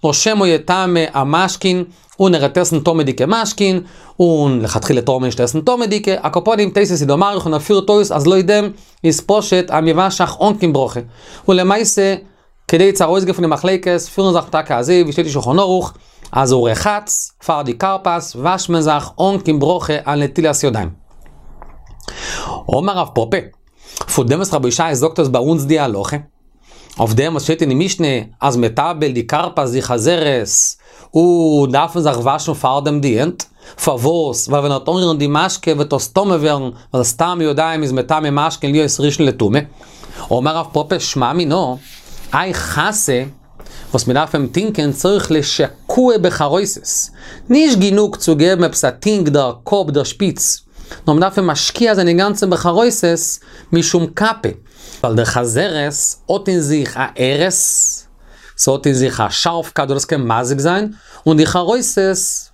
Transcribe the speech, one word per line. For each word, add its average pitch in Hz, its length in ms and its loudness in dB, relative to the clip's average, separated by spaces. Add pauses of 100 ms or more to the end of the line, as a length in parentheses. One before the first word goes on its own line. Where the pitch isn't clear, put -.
נאר 156 80 2
שמו 208 360 2
יטמא 175 640 0
המשכין, 180 720 0 (360)
און 190 160 6
ער 143 80 0
האט 139 140 0
עסן 165 220 0
טמא 160 240 2
דיקע 131 240 0
משכין, 202 540 0 (380)
און 147 420 2
לכתחילה 113 400 0
טמא 127 240 0
נישט 120 140 -4
עסן 123 220 0
טמא 240 240 0
דיקע, 208 360 0
א 156 80 -2
קופונים, 202 400 2
תוספות 202 220 2
איז 151 120 0
דא 143 120 2
מאריך, 196 300 0
און 160 80 0
ער 151 60 0
פירט 196 300 0
אויס, 208 220 4
אז 147 160 2
לא 190 80 6
יודעים, 208 360 2 (320)
איז 160 180 2
פשוט, 196 500 0
א 156 100 2
מוושך 175 580 0
און 208 180 2
קיין 170 160 2
ברכה. 127 260 -2 (480)
און 190 100 4
למעשה, 196 580 2 (520)
כדי 185 240 4
צו 196 120 0
ארויסגיין 180 320 2
פון 175 100 0
די 160 40 2
מחלוקת, 180 500 0 (160)
פירן 190 180 2
זיך 165 160 2
טאקע 151 280 -2
אזוי, 170 240 4
ווי 175 100 2
שטייט 165 140 0
אין 151 80 -6
שולחן 139 260 0
ערוך, 185 340 0 (380)
אז 127 200 2
הוא 123 180 4
רחץ, 208 600 -2 (140)
פאר 151 160 0
די 123 160 -6
כרפס, 185 580 -2
וואשט 180 340 -2
מען 170 120 2
זיך 151 360 0
און 190 220 0
קיין 156 200 0
ברכה 156 340 0 (120)
על 143 180 0
נטילת 147 400 0
ידיים. 110 260 -2 (1900)
אמר 190 200 -2
רב 160 160 -2
פאפא, 117 260 0 (760)
פון 123 120 2
דעם, 143 120 2
וואס 196 140 -4
רבי 131 140 0
ישעיה 160 280 0
זאגט, 160 240 0
אז 143 100 2
ביי 123 120 0
אונז 147 240 0
די 156 140 2
הלכה, 113 380 -2 (840)
אויף 110 140 2
דעם, 143 200 2
וואס 147 100 -4
שטייט 160 180 0
אין 151 80 2
די 131 60 2
משנה, 170 320 0 (340)
אז 131 160 0
מטבל 143 540 0
די 120 160 -4
כרפס, 151 440 -2
די 127 100 -2
חזרת, 127 680 0 (640)
און 160 580 4
דארף 143 240 0
מען 175 80 0
זיך 143 140 2
וואשן 143 360 -2
פאר 143 260 0
דעם 147 220 -2
די 120 180 2
הענט, 170 240 -2 (400)
פאר 143 120 2
וואס? 143 520 -2
ווייל 143 180 0
ווען 143 60 0
ער 135 80 -2
טמא 180 240 0
און 160 140 2
די 143 120 0
משקה, 165 420 -2
ווערט 147 180 0
דאס 139 180 -2
טמא 196 260 0
ווערן, 147 280 0
ווייל 123 120 -6 (200)
דאס 123 200 0
טעם 170 280 -2
ידיים 156 420 0
איז 135 80 -2
מטמא 147 400 -2
משקה, 147 360 -2
און 143 80 0
לא 156 60 4
איז 143 180 0
ראשון 147 260 2
לטומאה. 120 360 2 (720)
אמר 139 240 0
רב 160 160 -4
פאפא, 147 280 -2
שמע 127 340 -2
מינא, 160 400 0 (600)
אי 175 200 -2
חסה, 151 680 -2 (680)
וואס 123 160 -2
מען 127 80 0
דארף 151 200 -2
אים 139 120 0
טרינקען, 175 440 -2
צוריך 185 400 0
לשקוע 214 840 0
בחרויסעס. 170 920 -2 (380)
נישט 277 280 6
גענוג 202 380 2
צו 160 200 2
געבן, 175 280 4
עפעס - 180 -2
צו 143 60 0 (120)
טרינקען, 190 340 0
דער 131 200 0 (100)
קאפ, 190 260 0
דער 139 140 0
שפיץ. - 580 -4 (460)
נאר 156 60 4
מען 151 60 4
דארף 190 180 2
אים 190 100 2
משקיע 208 480 0
זיין 180 120 2
די 170 60 4
גאנצע 202 320 2
בחרויסעס, 175 920 0 (340)
משום 165 400 2
קאפע. 214 360 -2 (500)
ווייל 117 160 -2
דער 113 100 2
חזרת 143 680 -2 (360)
האט 196 200 -2
אין 180 100 2
זיך 147 380 -2
א 131 80 -2 (140)
ארז, - 880 0 (500)
עס - 100 0
האט 135 200 0
אין 139 60 2
זיך 127 260 0
א 107 100 0
שארפקייט, 165 560 -2
אדער 135 120 -2
עס 135 80 -4
קען 147 160 -2
מאזיק 123 380 0
זיין, 190 320 0 (340)
און 156 120 4
די 156 80 6
חרויסעס 190 1080 -2